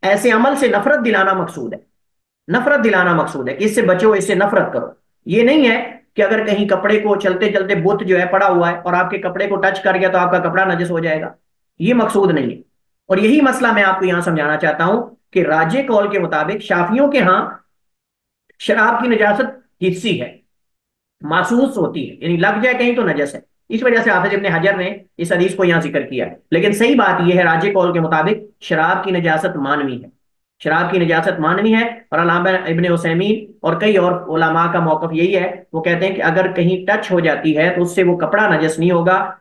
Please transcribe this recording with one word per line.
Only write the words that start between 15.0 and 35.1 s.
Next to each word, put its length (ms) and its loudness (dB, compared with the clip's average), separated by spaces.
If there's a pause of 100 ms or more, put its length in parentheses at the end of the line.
कि 100 2
राजे 400 0
कौल 300 0
के 60 -2
मुताबिक 440 -2
शाफियों 460 0
के 100 0
यहाँ 460 0 (960)
शराब 420 2
की 60 -2
नजासत 520 0 (220)
हिस्सी 340 -2
है, 180 -10 (880)
महसूस 540 0
होती 300 -4
है, 160 -18
यानी 160 -2
लग 240 0
जाए 120 2
कहीं 220 0
तो 80 0
नजस 300 -2
है। 100 -18 (260)
इस 120 -4
वजह 200 2
से 80 0
हाफिज 240 0
इब्न 140 -2
हजर 280 0
ने 240 -6 (180)
इस 140 -4
हदीस 220 2
को 100 0
यहाँ 180 2
जिक्र 200 -4
किया 240 -6
है। 120 -16 (140)
लेकिन 200 2
सही 220 2
बात 260 2
यह 160 2
है, 80 4
राजे 260 2
कौल 220 2
के 80 0
मुताबिक 480 -2 (140)
शराब 420 0
की 80 -4
नजासत 460 -2
मानवी 380 -4
है, 140 -18 (500)
शराब 320 -2
की 60 0
नजासत 420 0
मानवी 320 0
है। 120 2 (280)
और 60 0
अल्लामा 320 2 (180)
इब्न 220 0
उसैमीन 640 -2 (100)
और 160 -2
कई 160 2
और 180 2 (120)
उलमा 460 0
का 80 0
मौकफ 320 0